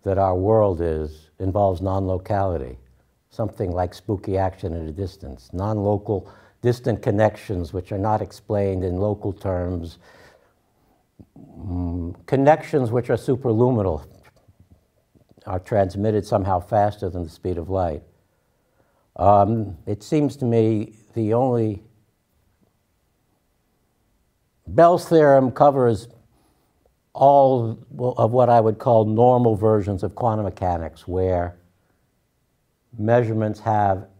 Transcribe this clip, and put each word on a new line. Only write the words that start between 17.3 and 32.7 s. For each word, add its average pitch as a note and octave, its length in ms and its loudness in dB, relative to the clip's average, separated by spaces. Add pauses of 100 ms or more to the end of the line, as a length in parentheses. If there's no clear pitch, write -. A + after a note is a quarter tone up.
of E2+ 120 -10
light. F2 340 -4 (1120)
Um, G2+ 600 2 (100)
it G2+ 160 -8
seems D3 340 -2
to C3 80 -6
me A2+ 480 0 (220)
the A2 180 -2
only, A#2 480 0 (2750)
Bell's E3+ 420 4
theorem C#3 420 6
covers C3 580 2 (1040)
all C3 640 4 (380)
of A2+ 140 2
what B2 180 4
I A#2+ 100 6
would A2 180 2
call A2+ 280 4
normal A#2 500 4
versions G#2 480 0
of - 120 -8
quantum A2 280 -2
mechanics, F2 640 -6
where F2+ 500 -2 (1400)